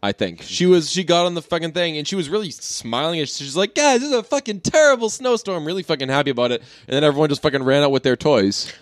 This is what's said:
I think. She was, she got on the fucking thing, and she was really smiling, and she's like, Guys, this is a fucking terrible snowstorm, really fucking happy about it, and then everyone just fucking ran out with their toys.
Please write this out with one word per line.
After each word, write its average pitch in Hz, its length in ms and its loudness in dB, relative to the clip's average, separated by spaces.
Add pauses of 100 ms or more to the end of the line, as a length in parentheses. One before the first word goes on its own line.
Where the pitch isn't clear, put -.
I 101 100 -2
think. 90 300 -4
She - 240 -2
was, 170 240 6
she 190 120 -4
got 170 240 2
on 175 80 -2
the 170 80 -6
fucking 165 300 -4
thing, 165 260 -2
and 151 80 -6
she - 80 -6
was 175 140 -2
really 170 220 -4
smiling, 135 680 -4
and 147 100 -2
she's 139 280 -10
like, 190 180 -2
Guys, 277 260 4
this 285 100 -6
is 269 40 -2
a 233 80 0
fucking 226 380 -4
terrible 262 500 2
snowstorm, 214 540 -4
really 180 180 -4
fucking 135 260 -4
happy 135 220 0
about 120 220 0
it, 120 80 -2 (260)
and 131 80 -6
then 143 80 2
everyone 147 260 2
just 143 140 -2
fucking 135 220 0
ran 135 180 4
out 143 80 4
with 135 140 0
their 127 120 4
toys. 104 640 2